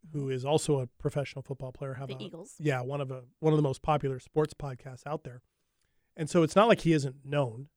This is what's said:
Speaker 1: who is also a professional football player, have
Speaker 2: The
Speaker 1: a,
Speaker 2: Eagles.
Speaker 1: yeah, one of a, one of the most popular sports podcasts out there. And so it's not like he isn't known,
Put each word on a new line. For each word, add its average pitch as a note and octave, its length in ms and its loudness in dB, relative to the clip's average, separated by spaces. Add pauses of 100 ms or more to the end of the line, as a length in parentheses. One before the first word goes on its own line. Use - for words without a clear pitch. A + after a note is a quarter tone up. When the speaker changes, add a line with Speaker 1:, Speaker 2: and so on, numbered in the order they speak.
(140)
Speaker 1:
who C#3+ 160 -4
is C3 160 -6
also D3 340 2
a B2+ 80 -4
professional - 540 -6
football C3 300 -10
player, C3+ 240 -10
have C3 120 -10
Speaker 2:
The C3 80 -8
Speaker 1:
a, C3 40 -14
Speaker 2:
Eagles. E3 400 -14
Speaker 1:
yeah, C#3+ 220 2
one C#3 200 -4
of C3 100 -6
a, C3 120 -12 (160)
one D#3 140 4
of D#3 40 6
the D3+ 60 4
most C3+ 180 0
popular C#3 380 0
sports - 340 -2
podcasts C3 520 -12
out D3+ 180 -6
there. B2 180 -14 (760)
And D#3+ 120 -4
so F3 140 6
it's D#3 120 2
not G#3 140 8
like G#3+ 120 -2
he E3 120 4
isn't C#3 320 -2
known, C#3 520 -4